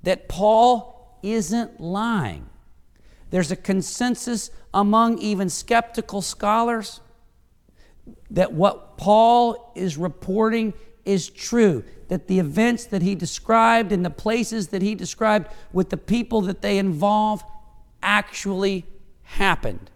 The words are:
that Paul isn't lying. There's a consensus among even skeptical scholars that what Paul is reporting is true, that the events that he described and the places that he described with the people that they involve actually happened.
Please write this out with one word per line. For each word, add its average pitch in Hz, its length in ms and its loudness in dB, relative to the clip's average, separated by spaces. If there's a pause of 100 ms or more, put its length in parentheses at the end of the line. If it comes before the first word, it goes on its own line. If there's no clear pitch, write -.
that 180 260 -2
Paul 220 920 2
isn't 214 580 -4
lying. 170 680 -4 (840)
There's 175 180 0
a 185 60 -2
consensus 226 960 -4 (200)
among 214 460 4
even 196 320 -2
skeptical 233 720 -2
scholars 226 800 -2 (1300)
that - 240 0
what - 460 -2
Paul 233 760 4
is 170 220 -4
reporting 220 760 -2 (280)
is 190 240 -2
true, 202 560 2 (260)
that - 180 -6
the 185 100 2
events 202 480 0
that 196 160 -4
he 196 140 0
described 226 760 2
and 180 140 0
the 170 60 -4
places 220 560 -2
that 190 160 -2
he 208 100 0
described 208 580 0 (220)
with 185 160 0
the 170 80 -4
people 226 440 0
that 185 200 -4
they 202 160 0
involve 202 680 0 (600)
actually 196 840 0 (380)
happened. 123 720 -2